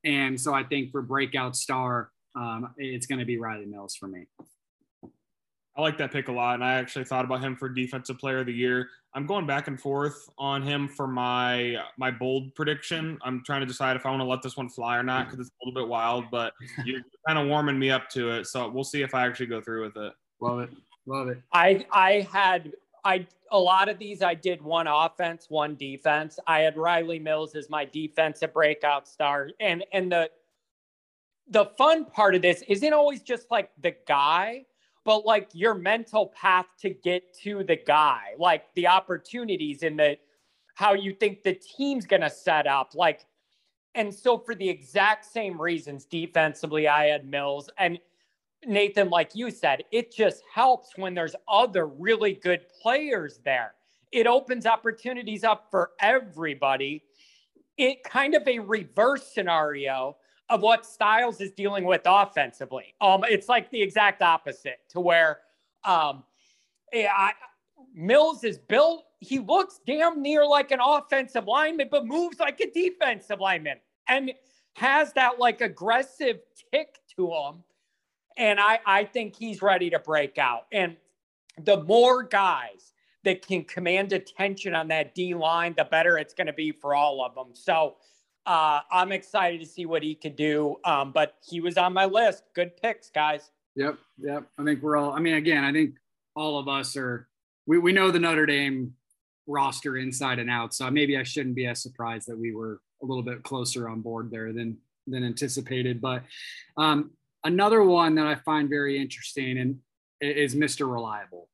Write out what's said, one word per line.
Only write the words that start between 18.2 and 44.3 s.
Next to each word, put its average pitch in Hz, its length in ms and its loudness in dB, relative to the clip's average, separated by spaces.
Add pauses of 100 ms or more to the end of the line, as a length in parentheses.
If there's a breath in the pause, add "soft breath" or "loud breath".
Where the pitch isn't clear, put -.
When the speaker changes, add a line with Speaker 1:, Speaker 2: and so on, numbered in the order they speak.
Speaker 2:
it. 113 180 -6
So 123 200 -6
we'll 127 140 -8
see 143 200 -6
if 131 120 -6
I 127 120 0
actually 123 200 -6
go 117 140 -8
through 110 240 -8
with 104 120 -12
it. 107 160 -12 (280)
Speaker 1:
Love 120 200 -4
it. 120 100 -10 (360)
Love 131 220 -6
it. 123 100 -8 (140)
Speaker 3:
I, 185 400 4
I 196 400 4
had, 185 400 0 (320)
I, 190 220 0 (240)
a 208 80 4
lot 185 300 4
of 196 100 -6
these 202 240 -6
I 175 120 2
did 170 260 -4
one 165 260 -2
offense, 165 640 0
one 151 280 -2
defense. 147 680 -2
I 160 140 4
had 156 160 2
Riley 165 420 0
Mills 156 360 -4
as 147 160 -12
my 151 140 -4
defensive 156 680 -4
breakout 151 560 0
star. 143 420 -2 (100)
And, 180 320 -2
and 185 200 -2
the, 165 180 2 (1160)
the 208 180 4 (120)
fun 311 260 4
part 202 300 2
of 180 80 2
this 175 260 2
isn't 214 240 2
always 294 300 2
just, 240 280 -8
like, 220 200 0 (100)
the 160 140 -2 (120)
guy, 175 600 2 (380)
but, 214 200 4
like, 214 300 4
your 208 200 2
mental 214 520 0
path 185 400 2 (140)
to 196 100 -4
get 180 520 -4
to 202 220 -6
the 175 120 2
guy, 139 640 2
like, 165 260 0 (100)
the 175 120 0
opportunities 180 960 -2
and 156 160 -4
the, 147 200 4 (560)
how 202 180 2
you 196 220 -2
think 214 280 -2
the 185 120 0
team's 269 500 -6
gonna 170 260 2
set 151 360 0
up. 139 280 0
Like, 156 300 0 (680)
and 208 200 -4
so 233 240 0